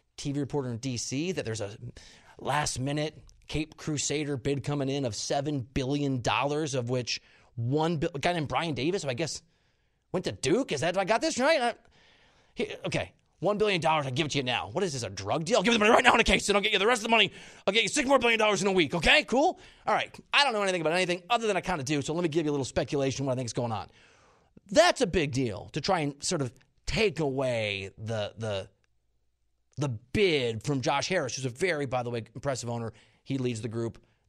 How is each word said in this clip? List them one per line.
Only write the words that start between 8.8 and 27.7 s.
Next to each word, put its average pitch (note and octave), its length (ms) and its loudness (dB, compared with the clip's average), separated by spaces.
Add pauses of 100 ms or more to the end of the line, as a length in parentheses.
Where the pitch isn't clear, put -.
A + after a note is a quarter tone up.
who C#3+ 80 -6
I B2+ 60 -2
guess D3 260 -6 (720)
went F3 140 -2
to C#3 60 -4
Duke. F3+ 400 2
Is C3+ 100 -2
that, E3+ 140 0
I G3 100 2
got A3 160 4
this D4+ 180 0
right? D4 200 4
I, A#3+ 140 0 (800)
he, - 180 -4 (140)
okay. C#3 280 -4 (260)
One G3+ 180 2
billion G3 240 2
dollars, D#3 260 2
I C3 40 -6
give D3 160 0
it - 20 -4
to C#3+ 80 0
you C3+ 80 0
now. G#2 260 -2
What F#3 140 0
is D3+ 80 -2
this, A#2+ 100 -6
a G2 60 -4
drug G2+ 340 -2
deal? A3 140 2
I'll F#3 60 4
give A#3 100 4
you A3+ 40 4
the G#3 60 4
money A3+ 100 8
right B3+ 100 6
now A#3+ 100 8
in A#3 80 4
a - 20 6
case, F#3+ 240 2
and G3+ 80 4
I'll G3+ 80 2
get G#3+ 80 -2
you G3 80 2
the G3 80 2
rest A#3+ 120 2
of G3 40 -10
the A3+ 60 -2
money. A3+ 200 4 (380)
I'll G3 60 2
get A3+ 100 2
you F#3 60 -2
six C#4 180 -2
more C#4 100 6
billion A#3 220 2
dollars G#3+ 220 2
in G3+ 80 2
a - 20 2
week, F3 240 2
okay? B3+ 300 4
Cool? D4 340 2 (260)
All G#3+ 80 2
right. C3 240 -2 (140)
I C#4+ 140 4
don't B3 80 0
know G#3 80 0
anything F#3 180 2
about D#3 140 2
anything F3+ 360 0
other A#3 160 0
than G3+ 120 2
I D#3+ 40 -2
kinda E3+ 220 -2
do, C#3+ 180 0
so D3+ 120 -4
let F3 100 -2
me E3+ 60 2
give D3+ 160 0
you D3+ 60 0
a - 20 0
little C#3 100 0
speculation C#3 640 -2
what C3 80 0
I - 20 -4
think B2+ 120 -4
is - 60 -8
going A#2 200 -4
on. F#2+ 180 -8 (800)
That's D#4+ 300 4
a A3 60 2
big D3+ 260 0
deal A#2+ 400 -2
to D3+ 80 -4
try F#3 180 2
and C#3+ 240 -4
sort E3 180 -2
of B2+ 120 -6 (320)
take E3+ 340 0
away A#2+ 800 -2